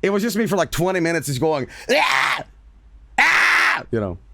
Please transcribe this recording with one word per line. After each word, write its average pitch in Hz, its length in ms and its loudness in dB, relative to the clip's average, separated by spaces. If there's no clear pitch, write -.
It 180 80 2
was 196 140 0
just 220 120 -2
me 220 120 0
for, 175 100 0
like, 170 140 0
twenty 185 280 0
minutes 165 280 0
just 139 120 -4
going, 147 280 -2
Yeah! - 560 0
Ah! - 720 2
You 117 80 0
know. 95 180 -4